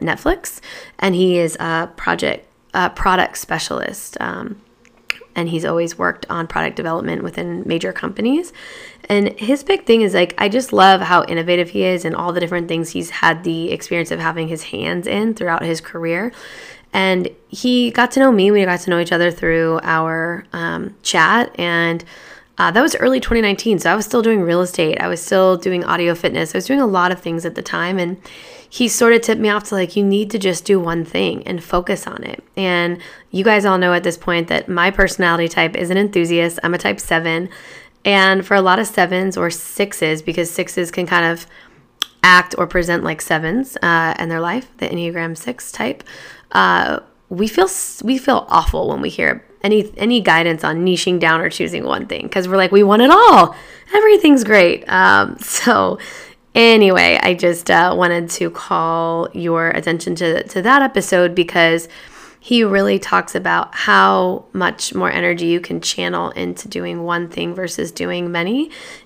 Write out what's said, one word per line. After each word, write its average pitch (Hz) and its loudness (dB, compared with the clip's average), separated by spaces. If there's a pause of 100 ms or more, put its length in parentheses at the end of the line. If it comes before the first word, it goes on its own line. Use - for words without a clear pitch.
Netflix, - -4 (380)
and 190 0
he 180 2
is 165 -2
a 165 -4
project, - -4 (260)
a 180 0
product - -2
specialist. - -8
Um, 185 -10 (760)
and 170 -4
he's 165 -4
always 165 -4
worked - -4
on 165 -6
product 160 -6
development 165 -6
within 170 -8
major 175 -4
companies. 240 -4 (560)
And 202 0
his 262 -2
big - -2
thing 226 4
is, 196 0
like, 180 0
I 202 2
just 233 -2
love 190 6
how 175 2
innovative 175 -2
he 202 -2
is 180 -2
and 165 -4
all 170 -4
the 175 -2
different 170 -4
things 165 -4
he's 170 -8
had 165 0
the 165 -4
experience 165 -6
of 165 -6
having 165 -6
his 160 -10
hands 175 -6
in 214 -2
throughout 170 -4
his 165 -4
career. 170 -6 (600)
And 190 0 (200)
he 247 0
got 240 0
to 269 2
know 269 6
me, 196 4
we 208 4
got 175 -2
to 185 -4
know 175 2
each 175 -2
other 175 2
through 165 0
our, 165 -2
um, 165 -8
chat. 185 2
And, 170 -2 (540)
uh, 175 2
that 226 4
was 320 0
early 262 2
twenty 233 0
nineteen, 202 0
so 170 0
I - 2
was 208 -2
still 240 0
doing 220 2
real 170 2
estate. 180 -2
I 170 -4
was 175 -6
still 185 2
doing 175 -4
audio 170 0
fitness. 165 -4
I 185 -2
was 185 -8
doing 277 2
a 262 2
lot 185 0
of 180 -8
things 165 -6
at 165 -8
the 160 -10
time. 175 -4
And 175 -4 (520)
he 240 -2
sort 233 4
of 233 4
tipped 226 -2
me 214 2
off 208 -2
to, 202 -6
like, 180 -2
"You 208 0
need 202 0
to 226 -2
just 185 -2
do 196 2
one 165 -4
thing 175 -4
and 175 -8
focus 180 -4
on - -14
it." - -14 (140)
And 175 -2 (320)
you 190 -2
guys 208 4
all 190 4
know 180 2
at 175 2
this 175 -2
point 170 -2
that - -2
my 175 2
personality 175 0
type 165 0
is 180 -4
an 185 2
enthusiast. 170 0
I'm 170 0
a 175 -2
type 202 -4
seven. 165 -2 (560)
And 190 4
for 202 0
a 196 4
lot 185 4
of 220 -2
sevens 185 0
or 170 -2
sixes, 165 -4
because 165 -4
sixes 175 -4
can 180 -4
kind 170 2
of 170 -4 (760)
act 180 6
or 180 0
present 170 -2
like 156 -6
sevens, 170 -2
uh, 165 2
in 165 -4
their 165 -4
life, 175 -4 (100)
the - -4
Enneagram 165 -6
six - -12
type, - -6 (480)
uh, 180 2 (300)
we 190 -2
feel 349 0
s-, - -8
we 262 0
feel 254 0
awful - 2
when 147 -4
we 147 -4
hear - -2 (180)
any, 208 2
any 233 0
guidance 165 2
on 160 -2
niching 180 2
down 160 2
or 185 -2
choosing 170 -6
one - -4
thing, - -10
'cause 180 -4
we're 185 0
like, 185 2
"We 202 8
want 208 6
it 269 8
all. 339 8 (400)
Everything's 370 6
great." 202 4
Um, 190 4
<laughs> - -16
so 98 0 (560)
anyway, 196 6
I 180 2
just, 175 0
uh, 180 6
wanted 175 0
to 170 -4
call 165 -4
your 165 0
attention 170 -2
to, 170 -2
to - -6
that 262 6
episode 180 2
because 170 2 (520)
he 240 2
really 196 2
talks - -2
about 170 -2
how 190 2
much - -4
more 180 -2
energy 175 -2
you 170 0
can 170 -8
channel 175 -4
into - -8
doing 175 -8
one 170 -4
thing 170 -8
versus 170 -8
doing 175 -6
many. 202 -2 (360)